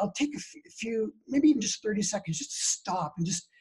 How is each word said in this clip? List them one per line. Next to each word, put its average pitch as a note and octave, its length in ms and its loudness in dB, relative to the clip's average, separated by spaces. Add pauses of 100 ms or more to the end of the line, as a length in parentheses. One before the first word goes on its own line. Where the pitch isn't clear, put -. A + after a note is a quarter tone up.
I'll G#3 120 0
take D4 200 0
a D4 60 -6
f-, - 400 -16
few, A3+ 340 -2 (140)
maybe C#4 220 6
even B3+ 120 6
just - 220 -4
thirty G#3 180 2
seconds, G3 380 -2
just - 100 -10
to - 80 -10
stop F3 600 -2
and E3+ 100 0
just, - 200 -4 (140)